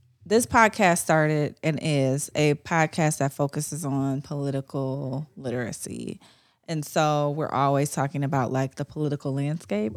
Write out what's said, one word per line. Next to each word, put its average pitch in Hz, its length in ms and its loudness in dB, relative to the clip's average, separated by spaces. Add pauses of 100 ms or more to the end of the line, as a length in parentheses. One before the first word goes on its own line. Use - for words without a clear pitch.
(260)
this 233 200 2
podcast 214 520 6
started 151 640 2
and 156 200 0
is 139 520 0
a 151 200 4
podcast 156 640 0
that 139 140 0
focuses 147 520 -4
on 139 380 -2
political 139 1040 -6 (100)
literacy. 120 840 -8 (460)
And 160 180 -4
so 147 480 2
we're 147 180 -4
always 139 400 2
talking 139 340 -2
about, 131 260 0
like, 131 260 -2
the 143 100 -6
political 147 480 -4
landscape 170 640 -4